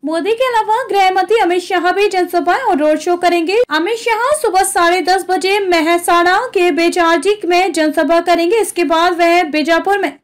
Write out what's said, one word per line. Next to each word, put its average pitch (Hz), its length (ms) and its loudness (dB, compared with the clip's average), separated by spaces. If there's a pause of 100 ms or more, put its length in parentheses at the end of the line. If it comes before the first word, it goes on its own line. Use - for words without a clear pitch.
मोदी 330 280 -2
के 494 140 0
अलावा 440 380 0
गृह 392 280 2
मंत्री 381 260 0
अमित 359 240 0
शाह 359 300 -2
भी 403 160 0
जनसभा 359 520 0
और 403 180 0
रोड 302 200 0
शो 349 180 -2
करेंगे। 349 420 0 (120)
अमित 349 280 -2
शाह 466 360 -2
सुबह 392 300 0
साढ़े 359 380 0
दस 359 260 0
बजे 370 340 0
महसाणा 349 760 2 (160)
के 359 180 2
बेचारजी 339 720 0
में 349 280 0
जनसभा 311 500 0
करेंगे। 349 380 0
इसके 349 260 -2
बाद 330 320 0
वह 339 260 2
बीजापुर 330 540 0
में 339 140 -4 (120)